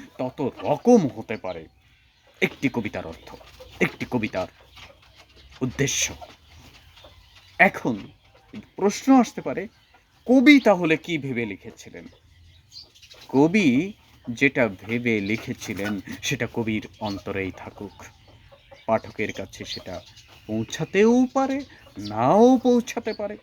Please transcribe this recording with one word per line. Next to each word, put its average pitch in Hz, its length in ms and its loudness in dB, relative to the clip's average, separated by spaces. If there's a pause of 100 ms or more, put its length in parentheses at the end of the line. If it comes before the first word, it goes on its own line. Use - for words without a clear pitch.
(180)
তত 131 320 -6 (120)
রকম 147 540 4
হতে 110 200 -10
পারে 85 300 -10 (760)
একটি - 320 -2
কবিতার 104 340 -6
অর্থ, - 280 -16 (460)
একটি - 300 -4
কবিতার 104 360 -4 (1120)
উদ্দেশ্য। 131 540 -4 (1400)
এখন 156 400 0 (760)
প্রশ্ন 247 440 4
আসতে - 200 -2
পারে, 165 280 -6 (580)
কবি 269 340 8
তাহলে 175 360 4
কি 165 220 -4
ভেবে 120 280 -4
লিখেছিলেন? 98 600 -14 (1200)
কবি 165 640 4 (380)
যেটা 131 380 0
ভেবে 113 520 -2
লিখেছিলেন, 101 800 -6 (220)
সেটা 120 320 -4
কবির 110 340 -4 (120)
অন্তরেই 98 560 -6
থাকুক, - 480 -18 (840)
পাঠকের 107 460 -4
কাছে 98 320 -14
সেটা 92 360 -14 (460)
পৌঁছাতেও 196 880 2
পারে, 269 260 -2 (380)
নাও 139 600 4
পৌঁছাতে 233 540 0
পারে। 208 300 -8